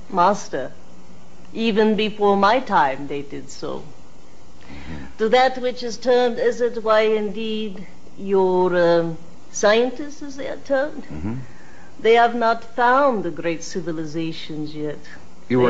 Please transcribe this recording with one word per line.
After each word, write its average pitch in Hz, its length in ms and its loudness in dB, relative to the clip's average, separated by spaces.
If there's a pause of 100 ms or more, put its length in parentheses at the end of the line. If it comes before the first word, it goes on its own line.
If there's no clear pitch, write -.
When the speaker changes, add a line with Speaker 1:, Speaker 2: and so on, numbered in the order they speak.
(100)
Speaker 1:
Master, 190 640 2 (800)
even 214 420 4
before 208 400 2
my 208 240 6
time 143 480 2
they 143 140 -4
did 143 260 -8
so. 135 340 -6 (840)
Speaker 2:
Mm-hmm. 147 360 -8 (120)
Speaker 1:
To 220 140 0
that 254 320 4
which 247 200 -4
is 233 140 -6
termed, 247 420 2
as 208 220 0
it 226 240 0
were, 220 160 6
indeed, 214 840 -2 (320)
your, 185 580 4
um, 170 400 4 (340)
scientists, 254 720 2
as 277 140 -8
they 277 120 -6
are - 100 -8
termed, 277 460 -2
Speaker 2:
Mm-hmm. 95 320 -6 (640)
Speaker 1:
they 220 160 4
have 233 180 6
not 226 280 0 (140)
found 247 480 4
the 170 60 -2
great 160 340 -4
civilizations 160 1080 -4
yet. 151 240 -4 (500)
Speaker 2:
You 123 120 4
Speaker 1:
They 247 100 6